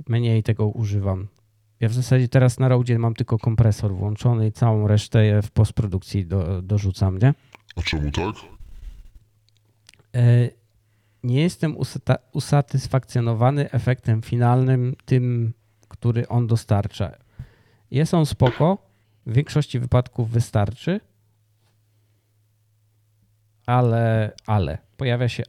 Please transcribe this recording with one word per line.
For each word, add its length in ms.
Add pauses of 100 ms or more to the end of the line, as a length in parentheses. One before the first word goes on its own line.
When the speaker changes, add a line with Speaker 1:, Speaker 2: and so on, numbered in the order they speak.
Speaker 1:
mniej 360
tego 240
używam. 600 (520)
Ja 100
w 40
zasadzie 340
teraz 320
na 80
Rodzie 320
mam 140
tylko 260
kompresor 560
włączony 520
i 40
całą 360
resztę 540
w 100
postprodukcji 760
do-, 360
dorzucam, 560
nie? 160 (420)
Speaker 2:
A 60
czemu 300
tak? 240 (1800)
Speaker 1:
E, 340 (760)
nie 180
jestem 340
usata-, 420 (160)
usatysfakcjonowany 1400
efektem 500
finalnym, 760 (100)
tym, 480 (340)
który 400
on 200
dostarcza. 640 (800)
Jest 220
on 120
spoko, 520 (480)
w 80
większości 460
wypadków 520
wystarczy, 680 (2750)
ale, 680 (140)
ale, 320 (200)
pojawia 320
się 200